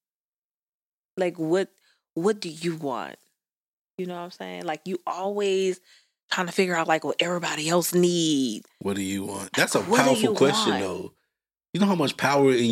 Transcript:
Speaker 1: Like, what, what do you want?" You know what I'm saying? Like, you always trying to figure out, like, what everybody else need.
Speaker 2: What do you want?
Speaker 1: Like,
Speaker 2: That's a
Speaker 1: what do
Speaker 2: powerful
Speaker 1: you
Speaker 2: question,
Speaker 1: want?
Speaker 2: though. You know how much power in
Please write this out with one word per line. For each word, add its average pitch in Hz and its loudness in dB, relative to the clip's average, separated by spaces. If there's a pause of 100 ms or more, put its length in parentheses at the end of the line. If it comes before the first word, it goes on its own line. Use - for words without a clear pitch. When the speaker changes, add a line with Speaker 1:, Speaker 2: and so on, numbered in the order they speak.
(1160)
Speaker 1:
Like, 180 -2
what, 170 0 (440)
what 208 0
do 180 -10
you 165 -6
want?" 117 -8 (800)
You 185 -6
know 180 -10
what 175 -12
I'm 175 -14
saying? 180 -14
Like, 160 -6
you 185 -6
always 190 -2 (520)
trying 180 -2
to 175 -10
figure 185 0
out, 165 0
like, 160 2
what 147 -4
everybody 165 -4
else 170 2
need. 160 2 (160)
Speaker 2:
What 98 -4
do 101 -4
you 98 -4
want? 98 -8
Speaker 1:
Like, 92 -16
Speaker 2:
That's - 0
a 160 4
Speaker 1:
what 190 2
do 254 6
Speaker 2:
powerful 247 4
Speaker 1:
you - 0
Speaker 2:
question, - 4
Speaker 1:
want? 120 -2
Speaker 2:
though. 90 -8 (600)
You 170 2
know 202 4
how 196 4
much 143 0
power 139 4
in 120 4